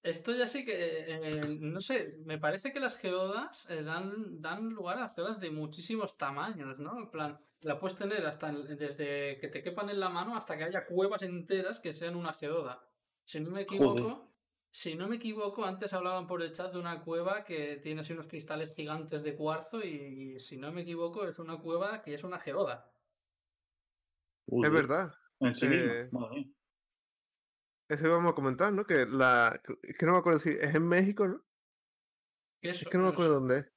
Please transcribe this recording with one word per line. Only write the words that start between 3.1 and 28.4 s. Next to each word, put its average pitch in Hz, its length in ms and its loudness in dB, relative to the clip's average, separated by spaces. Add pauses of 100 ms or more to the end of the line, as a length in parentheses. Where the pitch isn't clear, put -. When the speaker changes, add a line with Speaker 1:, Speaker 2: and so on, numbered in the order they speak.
Speaker 1:
eh, 160 140 -4
dan, 180 580 -6
dan 196 280 -4
lugar 214 300 -4
a 240 100 -4
geodas 202 300 -4
de 170 120 -6
muchísimos 165 680 -4
tamaños, 143 640 -4
¿no? 175 180 -8
En 214 120 -10
plan, 151 300 -4 (220)
la 147 180 -2
puedes 190 180 -4
tener 202 280 -2
hasta 151 240 -2
en, 147 280 -6
desde 143 640 -2
que 151 80 -6
te 170 160 -8
quepan 202 260 -4
en 202 100 -2
la 185 100 0
mano 185 260 -4
hasta 180 220 -6
que 156 80 -4
haya 180 200 -4
cuevas 190 360 2
enteras 185 580 -4
que 160 140 -6
sean 170 220 -6
una 170 180 -4
geoda. 147 500 -4 (400)
Si - 160 -8
no 165 120 -4
me 196 140 -4
Speaker 2:
Joder. 196 80 -6 (280)
Speaker 1:
equivoco, - 320 -6 (360)
si - 260 -6
no 180 120 -4
me 233 100 -2
equivoco, 214 480 -4
antes 190 280 -4
hablaban 180 340 -2
por 175 140 -2
el 165 100 -2
chat 180 220 -8
de 180 60 -4
una 170 240 -6
cueva 175 420 0
que 147 320 -4
tiene 156 240 -6
así 156 120 -8
unos 156 140 -10
cristales 156 480 -8
gigantes 151 480 -6
de 147 120 -4
cuarzo 156 480 -4
y, 139 520 -8
y 131 40 -14
si - 180 -12
no 139 140 -8
me 175 100 -6
equivoco 170 460 -4
es 165 120 -8
una 165 200 -8
cueva 175 420 -2
que 147 140 -8
es 143 80 -10
una 180 160 -8
geoda. 165 520 -4 (1600)
Speaker 2:
Joder. 123 180 6
Speaker 3:
Es 151 60 6
verdad. 156 400 4 (260)
Speaker 2:
En 127 160 4
sí - 120 2
Speaker 3:
Eh, 120 360 4
Speaker 2:
misma, 127 180 -6
madre 113 140 -6
mía. 285 120 -6 (1400)
Speaker 3:
eso 151 180 2
íbamos 170 240 6
a - 40 2
comentar, 139 380 4